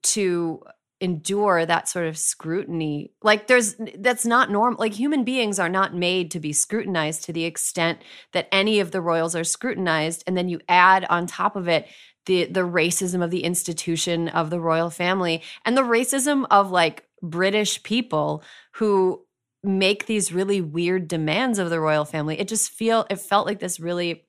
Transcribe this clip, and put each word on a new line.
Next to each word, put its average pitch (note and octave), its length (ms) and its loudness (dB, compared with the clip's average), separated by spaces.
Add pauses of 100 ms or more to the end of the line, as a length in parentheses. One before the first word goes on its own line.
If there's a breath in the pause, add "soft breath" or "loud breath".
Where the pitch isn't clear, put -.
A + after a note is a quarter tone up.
to F3 600 0 (360)
endure F3+ 640 0
that E3 240 0
sort F3 160 -4
of D#3+ 120 -6
scrutiny. D#3+ 960 -4 (120)
Like, G#3+ 240 2
there's, B3 280 4 (220)
that's A#3+ 280 0
not A#3 260 4
norm-, A3 280 2
like, G#3+ 140 0
human C4+ 300 0
beings A3 360 0
are E3+ 100 2
not F#3+ 260 0
made F3+ 360 0
to F3 80 -6
be D3+ 140 -6
scrutinized E3 720 -2
to E3 80 -10
the E3 120 -2
extent E3 540 -2 (340 loud breath)
that F3 180 -2
any G#3 280 4
of F3+ 120 -2
the F#3+ 100 -2
royals E3 340 0
are E3+ 80 -2
scrutinized. E3 840 -2
And F#3 100 0
then F3+ 100 0
you E3+ 120 -4 (100)
add F3+ 400 6
on F3 160 0
top F#3 300 -4
of F3+ 120 -4
it E3 200 2 (400 loud breath)
the, F3+ 180 2
the F#3 160 -2
racism F3 640 0
of E3+ 80 -2
the F3+ 120 -4
institution E3+ 840 -2
of D#3+ 220 -2
the F3 80 -4
royal E3 320 0
family F3 500 -2 (240 loud breath)
and A#3+ 100 2
the C4+ 60 4
racism C4 680 2
of, G3+ 200 6
like, F3 320 2 (200)
British F#3+ 600 0
people D3+ 600 -2 (320 loud breath)
who F#3+ 480 2 (400)
make G3 440 2
these G#3 260 0
really G3 280 0
weird E3+ 460 -2
demands F3+ 520 0
of F3 100 -2
the E3 100 0
royal D#3 260 2
family. D#3 340 -4
It G3 80 -4
just G#3+ 240 -4
feel, A3+ 380 0
it G3 100 -4
felt G3+ 260 2
like E3+ 140 -4
this F3+ 200 -8
really E3+ 500 -4